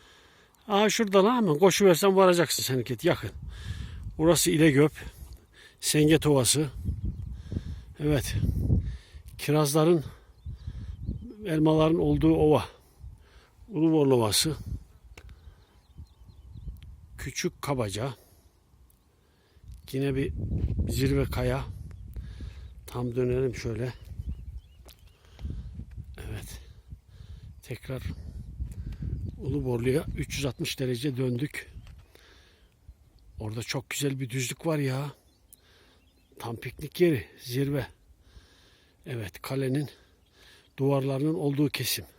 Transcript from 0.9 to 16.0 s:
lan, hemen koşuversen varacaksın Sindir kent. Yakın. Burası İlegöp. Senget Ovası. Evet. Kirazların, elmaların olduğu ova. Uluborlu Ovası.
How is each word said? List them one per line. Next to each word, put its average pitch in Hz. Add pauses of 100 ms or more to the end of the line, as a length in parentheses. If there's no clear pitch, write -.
lan, 240
hemen 180
koşuversen 190
varacaksın 175
Sindir 127
kent. 120
Yakın. 156 (880)
Burası 160
İlegöp. 151 (880)
Senget 151
Ovası. 143 (1300)
Evet. 147 (1040)
Kirazların, 151 (1400)
elmaların 156
olduğu 156
ova. 151 (1040)
Uluborlu 156
Ovası. 120 (2500)